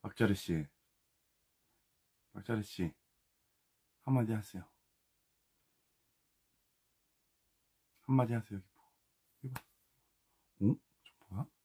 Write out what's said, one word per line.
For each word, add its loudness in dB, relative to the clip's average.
박자르 2
씨. -2
박자르 -4
씨. -2
한마디 2
하세요. -4
한마디 4
하세요. -4
여기 -20
봐. -20
여기 -10
봐. -10
어? 4
저 -20
뭐야? -6